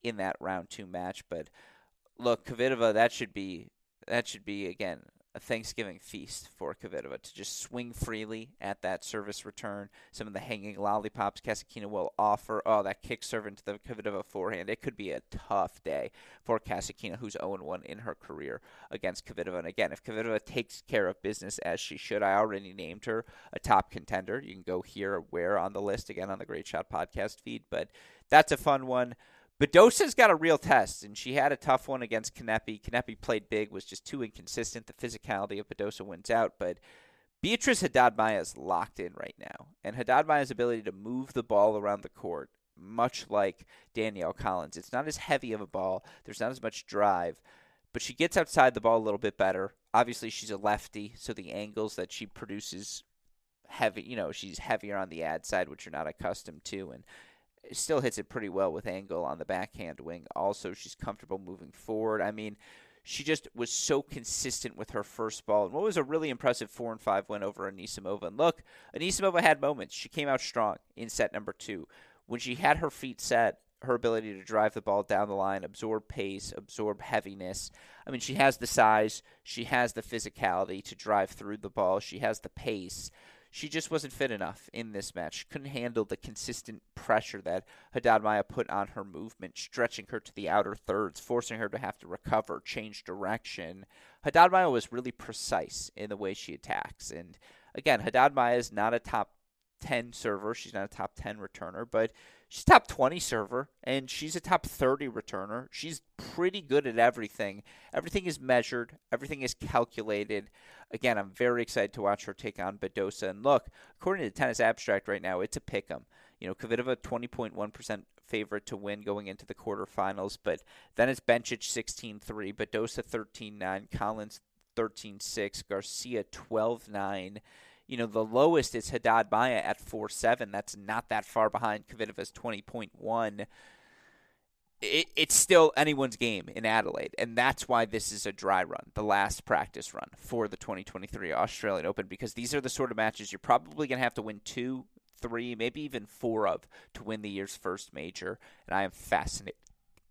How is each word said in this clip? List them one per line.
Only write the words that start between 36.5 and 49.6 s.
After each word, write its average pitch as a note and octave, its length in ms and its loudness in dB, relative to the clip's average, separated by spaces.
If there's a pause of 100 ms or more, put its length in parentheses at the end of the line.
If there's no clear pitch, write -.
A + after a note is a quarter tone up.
but F2+ 200 -4 (640)
Beatriz A#3 400 2
Haddad B2 360 6
Maia A2 240 4
is - 160 -8
locked F2 420 -2
in F2+ 160 -8
right - 240 -12
now, - 300 -16 (160)
and G#2+ 100 -6
Haddad B2+ 320 4
Maia's C#3+ 240 4
ability A#2+ 320 2
to G2+ 100 -6
move A#2+ 420 -6
the A#2 100 0
ball G#2+ 320 8
around G2+ 260 0
the - 60 -14
court, E2+ 420 -8 (260)
much A2+ 540 -2
like G2+ 340 2 (300)
Danielle G2+ 380 0
Collins, F2+ 440 -4
it's - 160 -14
not C3 140 -2
as D3+ 120 -6
heavy C3 340 0
of G#2+ 80 -4
a G2 80 -8
ball, F#2 360 0 (200)
there's G#2 160 -12
not A2+ 100 0
as B2+ 100 -10
much - 240 -6
drive, F#2 560 2 (520)
but B2 100 -4
she - 100 -6
gets E3 240 2
outside C#3 380 6
the A2+ 60 -2
ball A2+ 180 6
a A2 80 2
little G2+ 120 2
bit G#2+ 200 -2
better. F#2+ 340 2 (220)